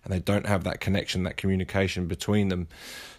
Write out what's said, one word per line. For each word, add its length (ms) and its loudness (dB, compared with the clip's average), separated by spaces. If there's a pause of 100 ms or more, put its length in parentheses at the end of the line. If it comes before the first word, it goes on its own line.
and 100 -6
they 60 0
don't 280 2
have 180 2
that 160 -2
connection, 440 0
that 120 -4
communication 720 0
between 420 2
them? 200 -2 (500)